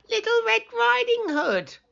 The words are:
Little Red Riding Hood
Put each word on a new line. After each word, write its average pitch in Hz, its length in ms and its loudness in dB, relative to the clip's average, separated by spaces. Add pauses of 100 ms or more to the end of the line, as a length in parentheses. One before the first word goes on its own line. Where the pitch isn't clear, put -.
Little 453 380 0
Red 440 160 2 (100)
Riding 466 580 0
Hood 269 480 -2 (140)